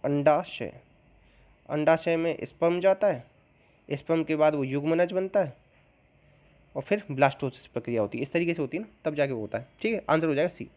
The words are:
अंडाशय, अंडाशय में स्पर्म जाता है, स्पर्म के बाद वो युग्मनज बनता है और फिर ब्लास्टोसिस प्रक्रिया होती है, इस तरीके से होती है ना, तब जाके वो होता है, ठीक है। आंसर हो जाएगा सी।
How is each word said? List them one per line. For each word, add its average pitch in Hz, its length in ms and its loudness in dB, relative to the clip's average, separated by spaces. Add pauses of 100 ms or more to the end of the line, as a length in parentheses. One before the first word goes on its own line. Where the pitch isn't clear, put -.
अंडाशय, 143 680 0 (960)
अंडाशय 160 480 2
में 165 260 -2
स्पर्म 175 360 0
जाता 190 280 4
है, 127 160 -2 (680)
स्पर्म 160 320 -2
के 156 120 -2
बाद 151 200 4
वो 139 80 -2
युग्मनज 160 480 0
बनता 190 320 0
है 135 140 -6 (1200)
और 131 60 -6
फिर 202 300 -2
ब्लास्टोसिस 139 560 0
प्रक्रिया 117 340 -4
होती 104 160 -2
है, 120 40 -6
इस 139 100 -6
तरीके 170 220 0
से 160 80 -4
होती 147 160 -6
है - 60 -8
ना, - 60 -16 (160)
तब 151 100 -4
जाके 139 180 0
वो 113 80 -6
होता 107 160 -8
है, 120 100 -8 (140)
ठीक 226 120 -2
है। 202 160 -4
आंसर 160 180 2
हो 147 80 0
जाएगा 165 140 0
सी। - 280 -14